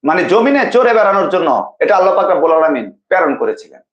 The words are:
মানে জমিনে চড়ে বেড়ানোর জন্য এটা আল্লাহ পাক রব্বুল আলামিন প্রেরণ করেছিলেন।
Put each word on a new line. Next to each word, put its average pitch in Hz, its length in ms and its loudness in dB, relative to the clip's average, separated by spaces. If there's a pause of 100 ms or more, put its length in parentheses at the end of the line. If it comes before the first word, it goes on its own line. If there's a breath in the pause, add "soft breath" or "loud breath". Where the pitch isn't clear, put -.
মানে 170 220 0
জমিনে 240 460 0
চড়ে 240 220 2
বেড়ানোর 202 360 0
জন্য 160 500 -2
এটা 190 180 0
আল্লাহ 185 180 2
পাক 185 100 0
রব্বুল 165 280 0
আলামিন 147 380 -2 (160)
প্রেরণ 165 280 0
করেছিলেন। 110 460 -8 (120)